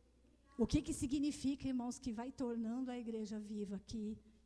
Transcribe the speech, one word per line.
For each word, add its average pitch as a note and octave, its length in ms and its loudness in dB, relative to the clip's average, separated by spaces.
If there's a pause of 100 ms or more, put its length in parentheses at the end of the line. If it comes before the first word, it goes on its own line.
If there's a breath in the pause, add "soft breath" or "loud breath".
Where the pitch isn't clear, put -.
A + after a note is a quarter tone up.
(580)
O A3+ 80 6
que D4+ 140 6
que B3 140 0
significa, C#4 720 2
irmãos, B3 300 0
que B3 140 -4
vai A#3 180 -2
tornando A#3+ 600 0
a B3 80 -4
igreja A3 400 -2
viva G#3 380 -4
aqui G#3+ 420 -4 (280 loud breath)